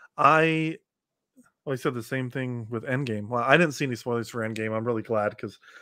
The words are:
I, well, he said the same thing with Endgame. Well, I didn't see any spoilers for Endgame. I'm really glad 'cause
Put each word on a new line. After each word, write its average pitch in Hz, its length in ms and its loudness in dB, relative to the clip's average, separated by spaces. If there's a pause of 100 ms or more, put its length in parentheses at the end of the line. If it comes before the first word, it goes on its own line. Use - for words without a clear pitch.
(160)
I, 160 600 4 (880)
well, 139 100 -2
he - 20 -2
said 135 180 -2
the 117 100 -6
same 127 260 -4
thing 123 400 -6
with 113 140 -4
Endgame. 120 420 -2
Well, 120 160 -2
I 135 140 6
didn't 160 180 2
see 151 100 -4
any 123 120 -4
spoilers 117 320 -4
for 113 200 -4
Endgame. 110 280 -4
I'm 110 80 -4
really 117 180 -2
glad 107 340 -2
'cause - 220 -10 (240)